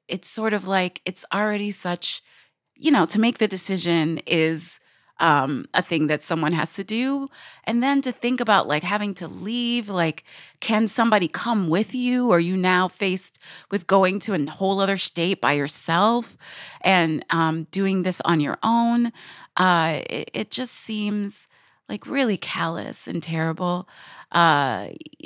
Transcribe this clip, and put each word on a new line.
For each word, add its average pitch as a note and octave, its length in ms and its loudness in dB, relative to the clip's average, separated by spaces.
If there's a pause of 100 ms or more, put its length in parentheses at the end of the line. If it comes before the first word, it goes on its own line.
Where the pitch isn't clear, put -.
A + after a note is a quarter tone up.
it's - 180 -6
sort A3 260 -2
of F#3+ 140 -4
like, F#3 380 0
it's - 180 -6 (100)
already G#3 380 -2
such, - 500 -4 (540)
you - 160 0
know, G#3 140 6
to - 120 -2
make A3+ 200 2
the G#3+ 100 2
decision E3+ 800 0
is D#3+ 560 0 (380)
um, C#3+ 540 4
a F3 80 2
thing D#3+ 260 0
that D3 160 -2
someone F3 300 0
has E3 200 -2
to G3 100 -8
do. C4 440 -4 (360)
And A#3 200 0
then C#4 200 2
to B3+ 80 -2
think A#3+ 280 -4
about, G#3+ 280 2
like, D3+ 160 0
having G3+ 320 -4
to F3 120 -10
leave, A#3 640 -4
like, E3+ 340 -2 (360)
can A3 280 2
somebody G#3+ 400 4
come G#3 420 0
with F#3+ 260 0
you? B3 360 2
Are F3 80 6
you F3 180 0
now F#3 300 4
faced - 520 -4 (320)
with G3+ 160 -4
going F#3+ 340 4
to G#3+ 120 -2
a D3+ 180 0
whole F#3+ 280 0
other G3 180 2
state F3+ 440 -2
by C3+ 120 2
yourself F3+ 840 0 (440)
and, E3 480 2
um, E3 420 0
doing F#3+ 320 0
this F3+ 180 -2
on E3+ 180 2
your C#3+ 240 0
own? A#3 480 2 (440)
Uh, E3 540 2
it, - 240 -8
it G#3+ 180 -6
just B3 220 -4
seems, G#3 760 -4 (420)
like, G#3 160 -10
really A#3 320 0
callous - 720 -6
and E3+ 160 -4
terrible, E3 640 -2 (440)
uh, C#3+ 560 2 (380)